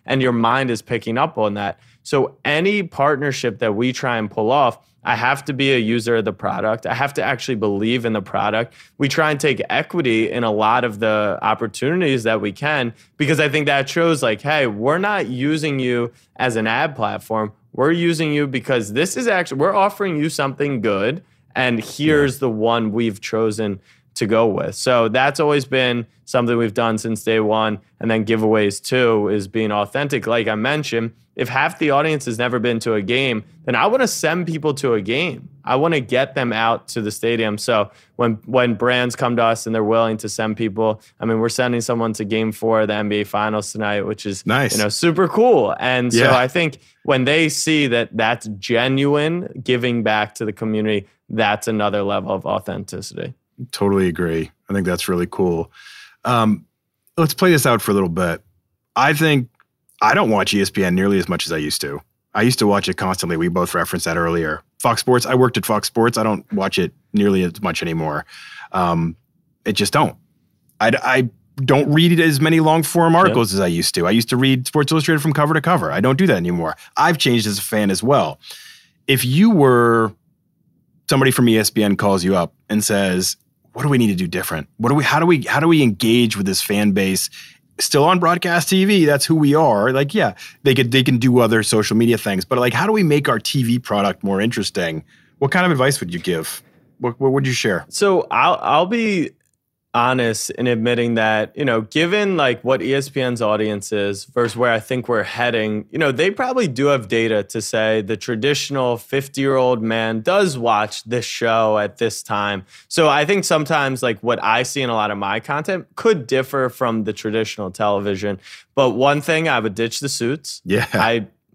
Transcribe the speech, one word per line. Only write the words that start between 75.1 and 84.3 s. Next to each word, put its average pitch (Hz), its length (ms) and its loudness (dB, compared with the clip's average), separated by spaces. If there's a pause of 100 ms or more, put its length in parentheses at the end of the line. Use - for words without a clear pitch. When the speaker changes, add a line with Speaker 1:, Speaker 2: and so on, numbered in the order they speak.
Speaker 2:
from 160 100 2
cover 147 220 2
to 156 80 0
cover. 135 300 0
I 87 80 -2
don't 131 180 4
do 190 80 4
that 127 100 4
anymore. 85 400 -2 (220)
I've 160 200 4
changed 120 280 2
as 101 120 -2
a - 40 -8
fan 104 280 0
as 92 120 -2
well. 113 360 2 (680)
If 135 180 2
you 165 260 6
were, 120 640 4 (960)
somebody 135 220 4
from 123 180 4
E 110 80 4
S 107 140 2
P 110 140 0
N 101 120 2
calls 95 280 0
you 95 120 2
up 87 160 -2 (160)
and 107 160 0
says, 92 520 0 (400)
what - 60 -8
do 143 80 2
we 135 80 4
need 117 80 4
to 101 80 2
do 90 120 -2
different? 85 420 -6 (100)